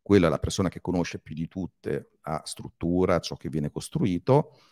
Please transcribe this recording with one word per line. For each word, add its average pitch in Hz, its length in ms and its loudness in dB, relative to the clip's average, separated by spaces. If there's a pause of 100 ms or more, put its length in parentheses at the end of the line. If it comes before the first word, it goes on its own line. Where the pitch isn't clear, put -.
quella 95 260 6
è - 20 6
la 69 80 0
persona 87 320 -2
che - 100 -10
conosce 87 400 -4
più - 160 -14
di 80 140 -6
tutte - 640 -8 (100)
la 76 240 -6
struttura, 87 760 0
ciò - 160 -8
che - 140 -12
viene 73 200 -4
costruito, 120 880 0 (140)